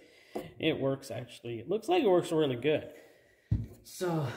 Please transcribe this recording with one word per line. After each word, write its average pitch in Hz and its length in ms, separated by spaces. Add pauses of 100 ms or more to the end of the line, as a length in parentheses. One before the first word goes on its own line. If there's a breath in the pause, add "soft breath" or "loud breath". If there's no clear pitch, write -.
(600 loud breath)
it 147 200
works, 135 320
actually. 120 480
It 120 100
looks 214 180
like 349 160
it 208 60
works 175 220
really 151 240
good. 131 340 (960 loud breath)
So, 165 540